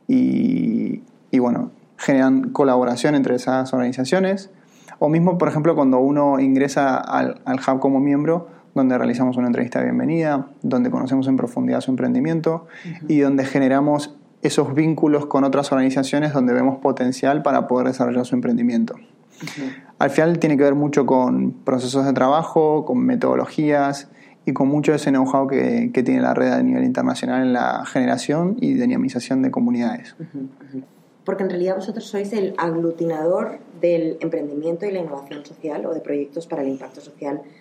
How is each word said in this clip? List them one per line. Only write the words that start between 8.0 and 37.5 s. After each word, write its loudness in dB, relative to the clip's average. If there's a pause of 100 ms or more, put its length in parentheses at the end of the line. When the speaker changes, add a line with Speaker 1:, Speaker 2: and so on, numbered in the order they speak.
Speaker 1:
miembro, 0 (260)
donde 2
realizamos 0
una 0
entrevista -2
de 0
bienvenida, 0 (140)
donde 0
conocemos 0
en 4
profundidad -2
su -4
emprendimiento 0 (180)
Speaker 2:
Ujú. -14
Speaker 1:
y 4
donde 4
generamos 0 (260)
esos 0
vínculos 2
con 2
otras 0
organizaciones 0
donde 2
vemos 2
potencial 0
para 2
poder 0
desarrollar -2
su -4
emprendimiento. 0
Speaker 2:
Ujú. -14 (320)
Speaker 1:
Al 2
final 2
tiene 2
que 4
ver 4
mucho 2
con 2
procesos -2
de 0
trabajo, 2
con 0
metodologías, 0 (360)
y -2
con 2
mucho 2
de 4
ese 0
know-how 2
que, 0
que 2
tiene 2
la 2
red 2
a 2
nivel 2
internacional -2
en 2
la -2
generación -2
y 0
dinamización 0
de 0
comunidades. -2
Speaker 2:
Ujú, -12 (300)
ujú. -12 (400)
Porque -4
en -2
realidad -2
vosotros -8
sois -6
el -2
aglutinador -2 (200)
del 0
emprendimiento -4
y -4
la -4
innovación -10
social -10
o -4
de -6
proyectos -6
para -6
el -4
impacto -12
social, -10 (200)